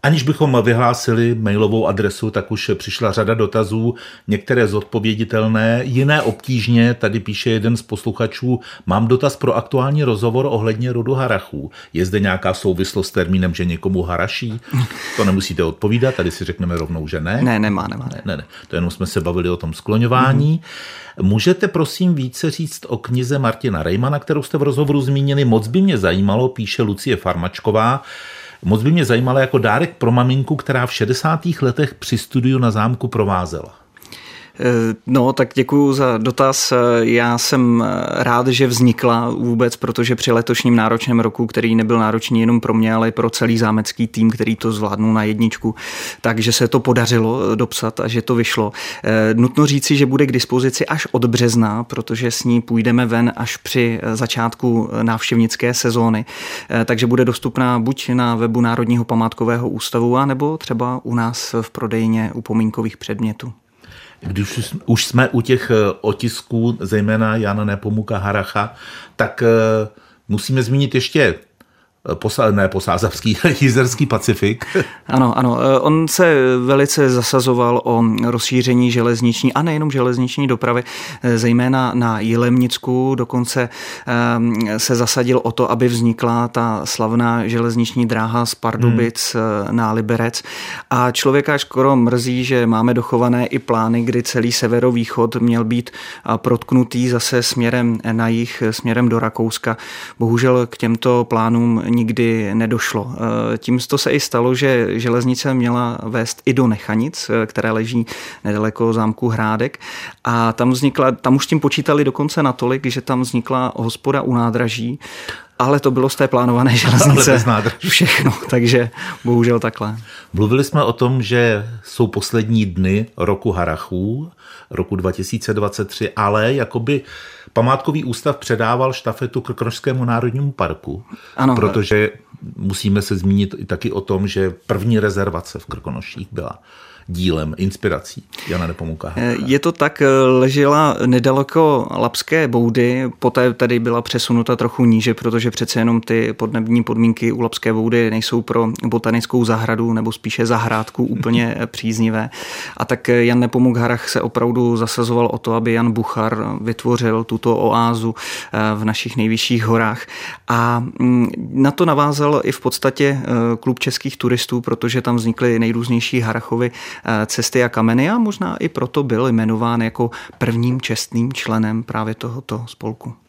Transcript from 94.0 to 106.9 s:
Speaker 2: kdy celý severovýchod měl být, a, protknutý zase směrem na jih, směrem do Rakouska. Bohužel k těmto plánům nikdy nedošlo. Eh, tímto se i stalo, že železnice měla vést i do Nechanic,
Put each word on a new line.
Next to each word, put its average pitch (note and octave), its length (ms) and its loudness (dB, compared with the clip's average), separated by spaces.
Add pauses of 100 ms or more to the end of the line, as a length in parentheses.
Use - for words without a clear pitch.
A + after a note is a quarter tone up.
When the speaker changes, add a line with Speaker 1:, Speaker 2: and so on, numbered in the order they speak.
Speaker 2:
kdy A#2 200 0
celý A#2+ 300 -2
severovýchod A#2+ 840 2
měl A#2 280 2
být, A#2+ 260 -2 (340)
a, A2+ 140 -2
protknutý B2 720 0
zase A#2+ 340 0
směrem A#2+ 560 0 (140)
na A2+ 160 0
jih, A2+ 420 -2
směrem A#2 380 0
do A#2 100 2
Rakouska. A2+ 580 -2 (420)
Bohužel A#2+ 480 2
k A#2+ 100 -14
těmto A#2+ 540 0
plánům A#2 520 2 (100)
nikdy A2+ 600 0
nedošlo. A2+ 580 -2 (420)
Eh, A2+ 40 -6
tímto B2 400 -2
se C3+ 120 0
i C#3 100 2
stalo, B2+ 340 0
že B2+ 320 2 (140)
železnice B2 540 0
měla A#2+ 480 0
vést A2+ 420 -6
i C#3 80 2
do B2+ 140 2
Nechanic, A2 640 -2 (120)